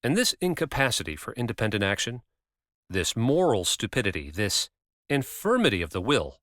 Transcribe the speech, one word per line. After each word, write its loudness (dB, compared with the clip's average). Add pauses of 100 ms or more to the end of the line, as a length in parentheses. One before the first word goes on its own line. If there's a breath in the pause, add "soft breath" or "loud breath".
And 0
this 2
incapacity 0
for -12
independent -2
action, -2 (680)
this -2
moral 4
stupidity, -2
this -2 (400)
infirmity 0
of -4
the -4
will 0